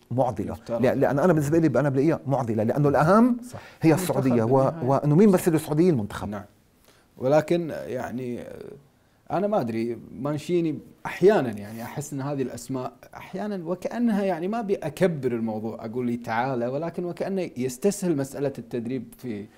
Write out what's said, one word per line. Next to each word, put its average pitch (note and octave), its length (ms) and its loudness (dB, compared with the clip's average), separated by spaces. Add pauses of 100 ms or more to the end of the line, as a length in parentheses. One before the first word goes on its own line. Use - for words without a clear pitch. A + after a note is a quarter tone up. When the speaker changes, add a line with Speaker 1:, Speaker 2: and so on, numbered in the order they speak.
(120)
Speaker 1:
المعضلة. A#2 400 0
Speaker 2:
يفترض. A2+ 300 -4
Speaker 1:
لا، A#2 140 4
لأن C3+ 240 2
أنا E3+ 140 4
بالنسبة D3+ 240 2
لي، D#3+ 220 4
أنا C#3+ 100 2
بلاقيها C#3 380 2
معضلة، A#2 360 0
لأنه C#3+ 260 2
الأهم G3 480 6 (140)
Speaker 2:
صح. - 80 -14 (220)
Speaker 1:
هي E3 120 8
Speaker 2:
المنتخب F3+ 240 0
Speaker 1:
السعودية، B2 260 2
و-، C3+ 220 4
Speaker 2:
بالنهاية. C3 240 -2
Speaker 1:
وإنه D3 260 4
مين G#3 140 8
Speaker 2:
صح. F#3 60 6
Speaker 1:
بس F3 120 2
السعودية D#3 420 2
المنتخب. G#2+ 400 -2
Speaker 2:
نعم. G#2 140 -8 (760)
ولكن D#3 520 2
يعني، A2+ 720 -8
آه، - 40 -12 (840)
أنا F3+ 160 -2
ما G#3 140 0
أدري، A2+ 360 -4 (140)
مانشيني D3+ 680 -2 (260)
أحيانا F3 440 4
يعني G#2 340 -12
أحس C#3 300 -10
أن C#3 80 -6
هذه C#3 200 -4
الأسماء B2+ 520 -6 (220)
أحيانا F#3 520 -8
وكأنها G#3 560 0
يعني F3+ 240 0
ما A3+ 120 -2
أبي G3+ 160 0
أكبر D3+ 560 0
الموضوع، A2+ 540 -4
أقول A#2+ 200 -6
لي A#2+ 120 -2
تعالى، A#2+ 500 -2
ولكن E3 380 -4
وكأنه F3 520 -4
يستسهل D#3 600 -2
مسألة C3+ 400 -4
التدريب A#2+ 600 -6
في، G#2 280 -10 (120)